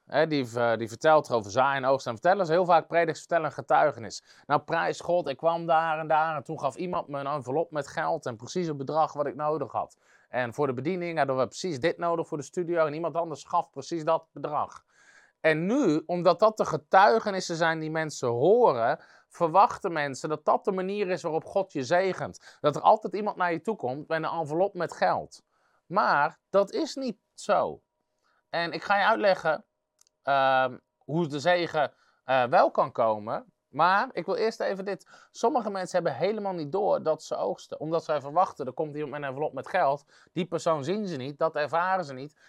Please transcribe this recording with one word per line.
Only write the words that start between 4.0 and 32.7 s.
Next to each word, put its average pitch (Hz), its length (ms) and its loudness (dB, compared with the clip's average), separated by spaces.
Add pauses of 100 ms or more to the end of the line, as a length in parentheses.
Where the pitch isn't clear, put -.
"Nou, 143 140 2
prijs 165 400 -2
God, 170 280 -2
ik 131 80 -6
kwam 170 300 -2
daar 160 320 2
en 156 100 -6
daar 156 280 2
en 139 60 -6
toen 156 180 -10
gaf 135 160 -4
iemand 175 320 -4
me 143 100 -8
een 139 80 -8
envelop 139 440 -4
met 147 160 -4
geld 160 400 -4
en 120 100 -6
precies 170 300 -6
het 151 100 -6
bedrag 143 360 0
wat 147 140 -4
ik 123 80 -4
nodig 151 380 -4
had. 101 240 -6 (320)
En 117 260 -4
voor 147 120 0
de 127 80 -2
bediening 170 440 -4
hadden 135 180 0
we 131 100 2
precies 156 340 -6
dit 165 180 0
nodig 170 300 -2
voor 175 100 -6
de 131 60 -8
studio 170 420 0
en 147 80 -4
iemand 160 220 -4
anders 165 280 -4
gaf 170 260 -2
precies 156 340 -8
dat 160 280 2
bedrag." 143 540 -6 (540)
En 160 260 2
nu, 196 400 2
omdat 175 320 2
dat 214 180 4
de 196 80 0
getuigenissen 190 920 4
zijn 160 220 0
die 156 120 -6
mensen 156 380 -4
horen, 147 720 4 (280)
verwachten 175 640 2
mensen 147 360 -4
dat 151 160 -4
dat 240 200 2
de 208 80 0
manier 185 360 -2
is 180 140 -4
waarop 160 220 -4
God - 280 -4
je 139 120 -4
zegent. 170 760 -2
Dat 147 160 0
er - 60 -4
altijd 202 320 2
iemand 208 220 -4
naar 175 160 -2
je 160 80 -4
toe 220 160 -6
komt 131 320 -6
met 160 100 -2
een 156 120 -4
envelop 165 440 -2
met 170 180 -4
geld. 139 500 -2 (440)
Maar 170 520 0 (120)
dat 196 220 2
is 262 220 -4
niet 262 240 -6 (160)
zo. 143 480 -2 (680)
En 165 220 -2
ik 156 100 -8
ga 202 160 2
je 190 80 2
uitleggen, 196 580 2 (580)
ehm, 135 560 2 (200)
hoe 160 280 -2
de 143 140 -6
zegen, 160 520 0 (320)
eh, 131 200 2
wel 180 260 4